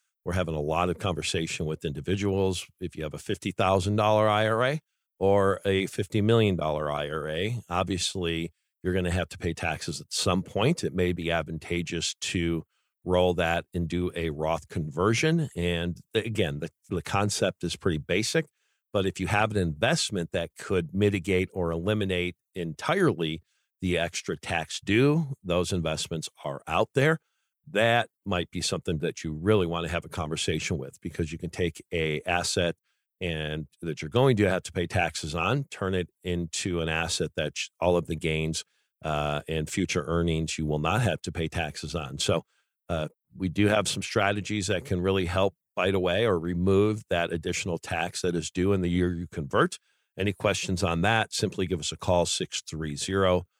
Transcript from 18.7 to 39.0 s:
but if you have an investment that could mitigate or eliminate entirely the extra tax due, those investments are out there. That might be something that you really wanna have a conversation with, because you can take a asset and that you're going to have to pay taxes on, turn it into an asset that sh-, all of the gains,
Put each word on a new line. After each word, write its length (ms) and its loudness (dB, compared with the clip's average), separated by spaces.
but 100 2
if 160 -2
you 60 -2
have 240 2
an 80 0
investment 760 0
that 260 -2
could 360 -2
mitigate 580 2
or 180 -2
eliminate 640 0
entirely 880 0
the 160 2
extra 400 -4
tax 420 -6
due, 540 2
those 260 0
investments 600 -4
are 240 -8
out 280 0
there. 240 2
That 380 4
might 260 -2
be 120 -4
something 380 -2
that 220 -2
you 120 -6
really 320 2
wanna 220 -2
have 180 -4
a 20 -16
conversation 680 -2
with, 240 -10
because 280 -4
you 60 -8
can 140 -8
take 420 -4
a 320 -2
asset 500 0
and 460 -4
that 180 -6
you're 80 -6
going 300 4
to 100 4
have 140 0
to 100 -12
pay 140 -2
taxes 480 -2
on, 300 0
turn 280 -6
it 160 0
into 580 -2
an 80 -2
asset 480 -2
that 220 -4
sh-, 100 -6
all 200 4
of 80 -2
the 100 -4
gains, 480 -2